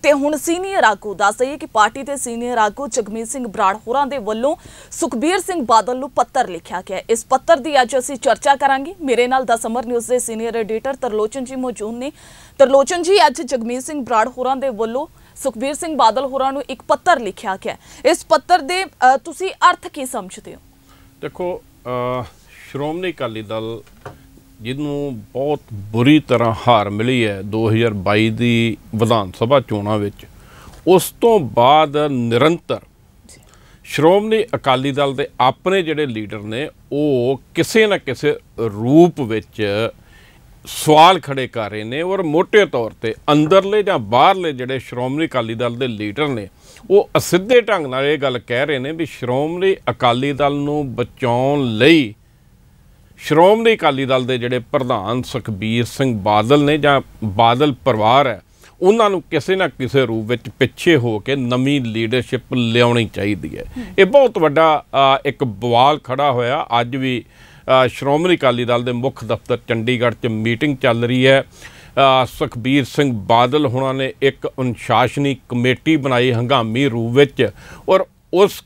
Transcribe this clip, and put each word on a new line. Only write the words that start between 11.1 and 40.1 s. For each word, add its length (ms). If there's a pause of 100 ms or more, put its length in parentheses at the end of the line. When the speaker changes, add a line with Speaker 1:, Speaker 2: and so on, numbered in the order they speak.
Speaker 1:
ਜੀ 120
ਮੌਜੂਦ 380
ਨੇ। 180 (460)
ਤਰਲੋਚਨ 440
ਜੀ, 240
ਅੱਜ 160
ਜਗਮੀਤ 400
ਸਿੰਘ 220
ਬਰਾੜ 240
ਹੋਰਾਂ 280
ਦੇ 120
ਵੱਲੋਂ 380 (300)
ਸੁਖਬੀਰ 380
ਸਿੰਘ 220
ਬਾਦਲ 280
ਹੋਰਾਂ 280
ਨੂੰ 180
ਇੱਕ 180
ਪੱਤਰ 320
ਲਿਖਿਆ 360
ਗਿਆ। 200 (340)
ਇਸ 160
ਪੱਤਰ 320
ਦੇ, 260
ਅ, 400
ਤੁਸੀਂ 260 (200)
ਅਰਥ 180
ਕੀ 180
ਸਮਝਦੇ 480
ਹੋ? 60 (600)
Speaker 2:
ਦੇਖੋ, 400 (580)
ਅ, 20 (480)
ਸ਼੍ਰੋਮਣੀ 420
ਅਕਾਲੀ 300
ਦਲ 400 (800)
ਜਿਹਨੂੰ 600 (100)
ਬਹੁਤ 280 (120)
ਬੁਰੀ 480
ਤਰ੍ਹਾਂ 340 (140)
ਹਾਰ 220
ਮਿਲੀ 360
ਹੈ 160
ਦੋ 280
ਹਜ਼ਾਰ 220
ਬਾਈ 380
ਦੀ 460 (180)
ਵਿਧਾਨ 440
ਸਭਾ 220
ਚੋਣਾਂ 380
ਵਿੱਚ, 280 (600)
ਉਸ 340
ਤੋਂ 200
ਬਾਅਦ 560
ਨਿਰੰਤਰ 840 (480)
Speaker 1:
ਜੀ। 120 (440)
Speaker 2:
ਸ਼੍ਰੋਮਣੀ 600 (100)
ਅਕਾਲੀ 380
ਦਲ 220
ਦੇ 140 (120)
ਆਪਣੇ 420
ਜਿਹੜੇ 240
ਲੀਡਰ 320
ਨੇ, 300 (240)
ਉਹ 480 (140)
ਕਿਸੇ 320
ਨਾ 120
ਕਿਸੇ 340 (260)
ਰੂਪ 640
ਵਿੱਚ 680 (760)